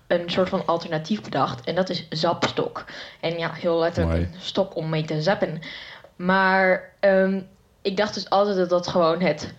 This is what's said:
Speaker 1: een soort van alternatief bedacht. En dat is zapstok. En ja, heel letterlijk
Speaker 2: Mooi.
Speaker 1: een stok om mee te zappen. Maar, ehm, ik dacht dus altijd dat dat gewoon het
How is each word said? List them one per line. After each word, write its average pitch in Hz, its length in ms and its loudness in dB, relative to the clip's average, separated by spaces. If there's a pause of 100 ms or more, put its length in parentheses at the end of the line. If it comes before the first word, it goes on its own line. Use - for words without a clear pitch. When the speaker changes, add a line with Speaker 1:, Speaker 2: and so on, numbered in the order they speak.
Speaker 1:
een 175 220 0
soort 180 200 2
van 190 160 -2
alternatief 165 560 -2
bedacht. 135 440 -2
En 165 100 -2
dat 185 140 0
is 175 200 -6
zapstok. - 760 -2 (340)
En 165 180 -4
ja, 165 160 -4
heel 170 260 0
letterlijk 165 380 2
Speaker 2:
Mooi. 87 160 0
Speaker 1:
een 180 80 -18
stok - 340 -2
om 160 140 -2
mee 160 160 0
te 156 160 -2
zappen. 180 380 0 (560)
Maar, 190 720 2 (100)
ehm, 190 400 4 (420)
ik 196 160 -4
dacht 214 160 0
dus 190 160 -8
altijd 202 280 4
dat 180 120 2
dat 175 180 2
gewoon 165 340 2
het 156 380 -2